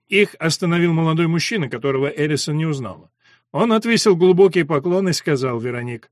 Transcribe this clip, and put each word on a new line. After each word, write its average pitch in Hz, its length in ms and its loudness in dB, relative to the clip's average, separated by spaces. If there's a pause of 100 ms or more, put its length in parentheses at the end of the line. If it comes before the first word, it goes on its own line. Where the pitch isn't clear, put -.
их 202 320 0
остановил 170 540 0
молодой 165 340 0
мужчина, 165 420 -2
которого 135 380 -2
Эллисон 151 500 -2
не 160 100 -2
узнала. 127 440 -8 (400)
Он 220 220 0
отвесил 220 420 2
глубокий 180 480 4
поклон 175 460 0
и 170 40 0
сказал 131 460 -2
Вероник 120 540 -8